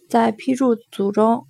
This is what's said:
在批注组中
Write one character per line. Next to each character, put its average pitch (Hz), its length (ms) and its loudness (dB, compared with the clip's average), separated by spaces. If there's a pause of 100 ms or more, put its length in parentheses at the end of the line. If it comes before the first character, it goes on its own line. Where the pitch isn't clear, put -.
在 226 240 0
批 240 200 -6
注 254 220 0
组 202 380 -4
中 220 380 0